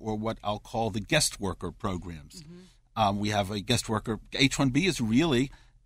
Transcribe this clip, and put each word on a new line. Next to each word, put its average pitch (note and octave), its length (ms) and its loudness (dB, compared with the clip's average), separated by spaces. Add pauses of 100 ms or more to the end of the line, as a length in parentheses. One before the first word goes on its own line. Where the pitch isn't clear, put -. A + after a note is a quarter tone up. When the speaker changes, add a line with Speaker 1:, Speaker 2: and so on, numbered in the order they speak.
Speaker 1:
or A2 160 -4
what A2 280 -4
I'll G#2 160 -2
call A2+ 300 -2
the G#2 100 -2
guest - 400 0
worker F#2 320 -4
programs. E2+ 720 -8
Speaker 2:
Mm-hmm. E3+ 140 -20 (460)
Speaker 1:
Um, G2+ 160 4
we G#2 120 0
have G2+ 200 0
a G#2+ 100 -4
guest A2 280 0
worker. A2 320 -2 (140)
H C3+ 240 2
one C#3 120 4
B C#3+ 160 2
is D3 140 0
really B2+ 500 2 (360)